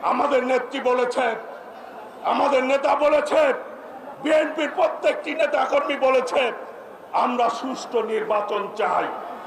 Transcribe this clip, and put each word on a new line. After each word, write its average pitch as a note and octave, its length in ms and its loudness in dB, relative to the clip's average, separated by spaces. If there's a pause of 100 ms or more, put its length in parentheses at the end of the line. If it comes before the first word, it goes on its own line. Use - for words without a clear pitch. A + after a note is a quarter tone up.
(120)
আমাদের B3+ 300 2 (100)
নেত্রী B3+ 280 -2 (100)
বলেছে, B3 360 2 (1040)
আমাদের C4+ 300 4 (100)
নেতা C#4 200 2 (120)
বলেছে, D4 380 4 (800)
বিএনপির D#4 540 2
প্রত্যেকটি D#4 540 0 (100)
নেতাকর্মী C#4+ 540 2 (120)
বলেছে, C4 340 4 (840)
আমরা B3 220 2 (140)
সুষ্ঠু B3+ 400 -4 (140)
নির্বাচন G#3 480 0 (180)
চাই। - 260 2 (420)